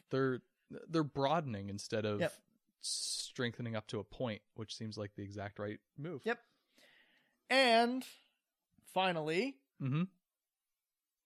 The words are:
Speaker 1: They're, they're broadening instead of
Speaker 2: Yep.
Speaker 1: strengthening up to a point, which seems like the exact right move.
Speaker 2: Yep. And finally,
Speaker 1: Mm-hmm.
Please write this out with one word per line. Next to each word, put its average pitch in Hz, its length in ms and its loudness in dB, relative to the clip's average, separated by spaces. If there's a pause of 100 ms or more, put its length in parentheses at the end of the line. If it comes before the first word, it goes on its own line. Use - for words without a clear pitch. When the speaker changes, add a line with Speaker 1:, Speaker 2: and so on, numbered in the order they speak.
(100)
Speaker 1:
They're, 131 300 4 (480)
they're 165 140 4
broadening 139 680 0
instead 104 360 -2
of 104 160 0
Speaker 2:
Yep. 165 120 0 (480)
Speaker 1:
strengthening - 920 -4
up 107 140 -6
to 120 100 -4
a 98 60 -4
point, 113 380 -6 (120)
which - 220 -10
seems 110 200 -8
like 104 200 -8
the 104 80 -8
exact 101 340 -8
right 104 220 -6 (160)
move. 147 280 -8
Speaker 2:
Yep. 226 160 -2 (1080)
And 247 580 6 (880)
finally, 180 640 2 (240)
Speaker 1:
Mm-hmm. 143 220 2 (1200)